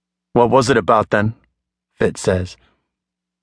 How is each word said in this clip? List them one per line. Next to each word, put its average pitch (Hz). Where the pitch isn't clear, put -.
"What 120
was 120
it 120
about, 107
then?" 110
Fitz -
says. 92